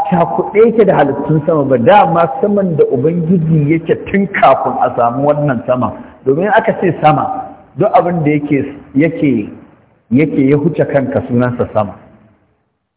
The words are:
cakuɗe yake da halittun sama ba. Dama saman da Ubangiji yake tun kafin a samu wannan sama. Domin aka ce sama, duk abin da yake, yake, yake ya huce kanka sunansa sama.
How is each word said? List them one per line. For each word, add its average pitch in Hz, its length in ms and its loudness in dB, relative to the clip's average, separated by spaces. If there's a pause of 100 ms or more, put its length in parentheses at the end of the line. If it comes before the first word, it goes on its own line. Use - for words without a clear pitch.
cakuɗe 175 540 -2
yake 220 260 4
da 165 120 2
halittun 147 480 0
sama 151 200 0
ba. 131 140 2
Dama 170 480 4 (100)
saman 196 400 0
da 147 80 4
Ubangiji 160 880 0
yake 165 220 -2 (100)
tun 196 220 0
kafin 131 540 2
a 127 140 0
samu 127 340 0
wannan 147 360 0
sama. 123 280 -2 (320)
Domin 156 240 0
aka 202 320 0
ce 185 200 0
sama, - 540 0 (220)
duk 156 160 0
abin 170 320 0
da 147 60 2
yake, 143 440 -2 (200)
yake, 135 540 0 (600)
yake 135 400 2
ya 147 60 4
huce 143 280 0
kanka 127 440 -2
sunansa 123 440 -2
sama. 104 220 -4 (1040)